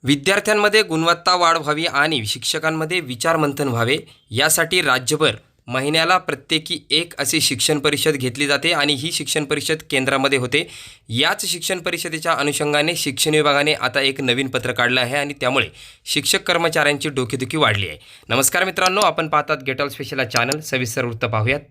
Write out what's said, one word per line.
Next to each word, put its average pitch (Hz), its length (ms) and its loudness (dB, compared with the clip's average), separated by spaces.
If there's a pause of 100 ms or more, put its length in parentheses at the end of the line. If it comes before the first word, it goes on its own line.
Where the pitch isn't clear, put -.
विद्यार्थ्यांमध्ये 202 800 2
गुणवत्ता 170 520 2
वाढ 170 220 4
व्हावी 151 280 -2
आणि 143 420 0
शिक्षकांमध्ये 160 720 -2
विचार 147 360 -2
मंथन 147 320 0
व्हावे, 117 280 0 (340)
यासाठी 156 520 2
राज्यभर 131 540 2 (300)
महिन्याला 160 520 2
प्रत्येकी 160 640 -4 (100)
एक 165 280 -2
अशी 143 220 0
शिक्षण 147 380 0
परिषद 147 320 2
घेतली 135 360 -2
जाते 143 260 0
आणि 147 200 2
ही 143 200 -2
शिक्षण 151 320 -2
परिषद 151 320 -2 (140)
केंद्रामध्ये 135 480 2
होते. 131 300 -2 (400)
याच 151 380 0
शिक्षण 180 320 -4
परिषदेच्या 165 540 -4
अनुषंगाने 147 640 0
शिक्षण 147 340 2
विभागाने 147 420 4
आता 127 280 0
एक 135 200 0
नवीन 131 280 0
पत्र 127 240 -2
काढलं 123 280 2
आहे 123 160 -2
आणि 143 240 -4
त्यामुळे 127 280 0 (360)
शिक्षक - 380 0
कर्मचाऱ्यांची 160 680 0
डोकेदुखी 131 480 -4
वाढली 107 320 2
आहे. 76 100 -12 (300)
नमस्कार 135 360 2
मित्रांनो, 185 360 0
आपण 160 280 2
पाहतात 151 280 0
Get 131 200 -6
All 143 120 -2
Special 135 300 -8
हा 131 60 0
चॅनल. 131 360 0
सविस्तर 127 440 -2
वृत्त 117 200 -4
पाहूयात. 117 360 0 (100)